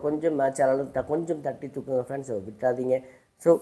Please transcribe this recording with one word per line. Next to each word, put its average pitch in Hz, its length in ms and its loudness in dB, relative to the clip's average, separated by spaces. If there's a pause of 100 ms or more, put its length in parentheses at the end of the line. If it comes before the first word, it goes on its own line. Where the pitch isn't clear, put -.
கொஞ்சம் 151 340 0
மேட்ச் 135 260 0
ஆனாலும் 135 300 2
த-, 131 160 0
கொஞ்சம் 165 360 -2
தட்டி 135 260 -6
தூக்குங்க 127 340 -2
ஃப்ரெண்ட்ஸ், 135 240 -8 (160)
விட்டுறாதீங்க. 127 500 0 (460)
So 170 60 6 (120)